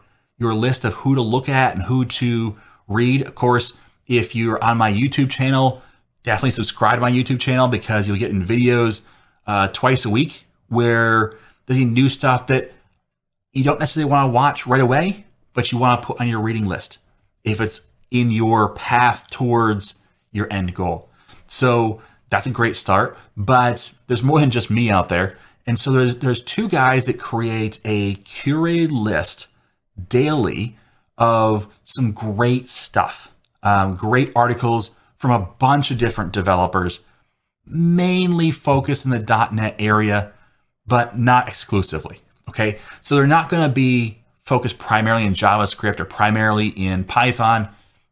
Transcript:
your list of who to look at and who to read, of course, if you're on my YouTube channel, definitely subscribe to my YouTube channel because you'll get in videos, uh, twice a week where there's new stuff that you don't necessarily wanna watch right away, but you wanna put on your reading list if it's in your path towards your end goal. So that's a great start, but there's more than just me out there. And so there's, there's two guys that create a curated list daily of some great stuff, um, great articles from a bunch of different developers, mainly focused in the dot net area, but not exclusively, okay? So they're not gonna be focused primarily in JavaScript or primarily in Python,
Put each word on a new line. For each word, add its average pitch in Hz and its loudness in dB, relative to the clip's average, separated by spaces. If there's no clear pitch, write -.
your 117 -2
list 123 -2
of 107 -2
who 135 0
to 135 0
look 127 -2
at 131 0
and 87 -6
who 127 0
to 117 -4
read, 123 2
of - -16
course, 120 0
if 120 0
you're 113 -2
on 117 2
my 110 2
YouTube 131 0
channel, 131 0
definitely 110 0
subscribe 113 0
to 117 -2
my 123 2
YouTube 123 0
channel 127 0
because 107 -2
you'll 101 -2
get 110 -4
in 95 -2
videos, 120 2
uh, 101 0
twice 127 0
a 113 -2
week 139 -2
where 113 2
there's 131 0
new 127 2
stuff 131 0
that - -2
you 135 -2
don't 147 0
necessarily 151 -2
wanna 139 4
watch 131 0
right 131 4
away, 147 0
but - -2
you 120 -2
wanna 123 2
put - -8
on 120 -2
your 113 -2
reading 110 -2
list - -8
if 110 -2
it's 110 -4
in 123 2
your 110 2
path 123 0
towards 113 -2
your 104 -4
end 92 -4
goal. 85 -6
So 117 0
that's 98 -2
a 131 -4
great 117 0
start, 110 0
but 123 0
there's 117 -2
more 147 4
than 135 4
just 117 -2
me 113 2
out 92 2
there. 92 -2
And 117 -2
so - -2
there's, 127 2
there's 123 -2
two - -4
guys 131 2
that 123 -4
create 113 -4
a 101 -2
curated 165 -2
list 107 -2
daily 123 0
of 110 2
some 117 -2
great 120 -2
stuff, - -4
um, 98 0
great 123 0
articles 120 0
from 127 0
a 104 0
bunch 139 2
of 120 -4
different 110 -4
developers, 90 0
mainly 175 2
focused 139 -2
in 131 0
the 117 0
dot 110 0
net 107 -2
area, 107 0
but 120 0
not 123 4
exclusively, - -4
okay? 107 -4
So - 0
they're 139 4
not 156 4
gonna 160 2
be 123 0
focused 127 -2
primarily 110 2
in 98 2
JavaScript 101 0
or 82 -6
primarily 107 0
in 92 -4
Python, 113 0